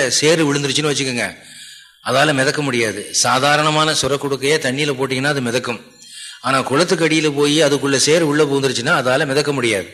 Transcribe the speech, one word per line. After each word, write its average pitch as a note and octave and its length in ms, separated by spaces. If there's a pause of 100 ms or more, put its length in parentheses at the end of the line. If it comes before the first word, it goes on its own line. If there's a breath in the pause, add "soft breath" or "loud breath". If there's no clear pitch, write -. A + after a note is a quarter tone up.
(140)
சேறு D#3+ 300
விழுந்துருச்சுன்னு C#3+ 480
வச்சுக்கோங்க, B2+ 360 (760 loud breath)
அதால C#3 280
மிதக்க C#3 280
முடியாது. A2+ 400 (140)
சாதாரணமான D3+ 800
சொர C3+ 200
குடுக்கையே C#3 440
தண்ணியில C#3 340
போட்டீங்கன்னா C3 400
அது C#3 80
மிதக்கும். B2 400 (600 loud breath)
ஆனா C3 220
குளத்துக்கு E3 420
அடியில D#3 260
போய் D3 300
அதுக்குள்ள C#3 380
சேறு E3 260
உள்ள D3 180
புகுந்துருச்சுன்னா C3+ 520
அதால C#3 300
மிதக்க C#3 260
முடியாது. A2 420